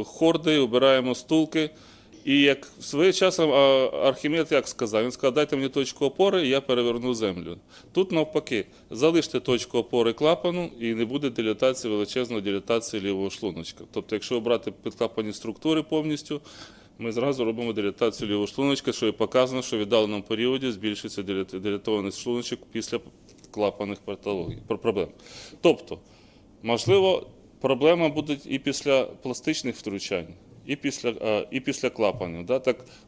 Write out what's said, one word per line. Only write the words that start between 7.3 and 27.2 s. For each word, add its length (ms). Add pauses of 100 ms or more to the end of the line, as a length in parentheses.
Тут 200
навпаки, 540 (240)
залиште 500
точку 380
опори 340
клапану, 580 (100)
і 140
не 100
буде 260
дилатації, 640
величезної 500
дилатації 600
лівого 280
шлуночка. 640
Тобто, 240
якщо 200
обрати 360 (100)
підклапані 500
структури 500
повністю, 580 (580)
ми 140
зразу 320
робимо 280
дилатацію 580
лівого 160
шлуночка, 460
що 140
і 60
показано, 500
що 140
в 40
віддаленому 420
періоді 480
збільшується 520
дилат-, 380
дилатований 520
шлуночок 480 (120)
після 280 (500)
клапаних 500
патологій, 580 (100)
пр-, 100
проблем. 300 (520)
Тобто, 380 (640)
можливо, 640 (340)